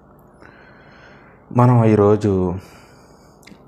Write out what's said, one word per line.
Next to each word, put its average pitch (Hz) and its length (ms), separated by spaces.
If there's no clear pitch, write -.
మనం 123 300
ఈరోజు 101 680